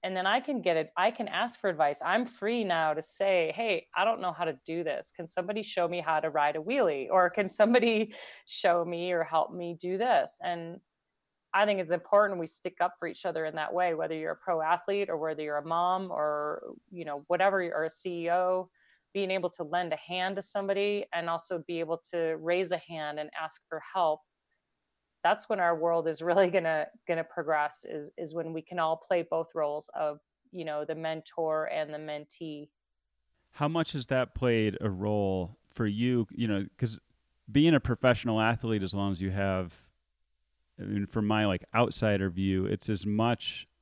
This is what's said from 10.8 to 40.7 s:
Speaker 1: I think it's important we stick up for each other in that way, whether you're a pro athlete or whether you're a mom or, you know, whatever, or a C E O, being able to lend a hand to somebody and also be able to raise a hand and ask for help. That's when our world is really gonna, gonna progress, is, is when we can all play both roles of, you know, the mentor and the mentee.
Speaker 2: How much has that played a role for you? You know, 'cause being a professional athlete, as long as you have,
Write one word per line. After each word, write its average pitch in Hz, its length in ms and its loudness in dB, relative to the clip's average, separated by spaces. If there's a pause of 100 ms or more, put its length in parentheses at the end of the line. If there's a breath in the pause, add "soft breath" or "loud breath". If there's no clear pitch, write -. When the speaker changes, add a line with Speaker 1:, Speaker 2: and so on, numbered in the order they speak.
Speaker 1:
I 202 120 6
think 202 140 2
it's 165 120 -2
important 196 480 4
we 165 60 -4
stick - 340 -8
up 175 180 0
for 175 80 -6
each - 200 -6
other 160 180 -2
in 156 120 -4
that 156 180 -4
way, 175 200 2
whether 160 200 -4
you're 160 180 -4
a - 40 -6
pro 165 260 -2
athlete 185 480 0
or 165 80 -2
whether 156 240 -4
you're 147 160 -2
a 147 80 -8
mom 180 440 0
or, 151 640 -4 (160)
you 175 140 -10
know, 147 220 -8
whatever, 190 360 4
or 165 220 -2
a 160 60 -2
C 170 340 -6
E 170 60 0
O, 185 400 2 (420 soft breath)
being 196 180 -2
able 180 200 0
to - 120 -10
lend 170 300 -2
a 156 40 -2
hand 185 400 -4
to 196 60 -6
somebody 202 680 -2
and 170 160 -4
also 170 380 -2
be 170 140 -4
able 165 180 -4 (140)
to 165 260 0
raise 175 340 0
a 175 60 -2
hand 151 420 -8
and 151 80 -6 (100)
ask - 300 -10
for 160 120 -8
help. 165 420 0 (1000)
That's 208 260 2
when 208 120 0
our 170 180 4
world 165 300 2
is 151 120 -4
really 175 300 4
gonna, 160 380 0 (180)
gonna 165 180 -2
progress, 151 600 -2
is, 147 320 -10
is 160 180 -8
when 165 180 -6
we 160 100 -6
can 180 160 -8
all 160 180 2
play 170 260 0
both 165 320 -4
roles 151 400 -2
of, 151 240 -4 (320)
you 175 140 -10
know, 151 200 -4
the 160 120 -6
mentor 160 760 -4
and 151 240 -4
the 151 40 -8
mentee. 151 720 -10 (840)
Speaker 2:
How 147 160 0
much 160 240 0
has 131 140 -4
that 127 280 0
played 113 460 4
a 107 100 0
role 98 680 0 (120)
for 117 160 -2
you? 117 440 2
You 117 180 -2
know, 101 180 0 (100)
'cause 110 220 -4 (520)
being 151 240 6
a 139 60 6
professional 120 600 2
athlete, 110 420 2
as 95 120 -4
long 98 180 0
as 85 80 -4
you 95 100 0
have, 95 520 -2 (960)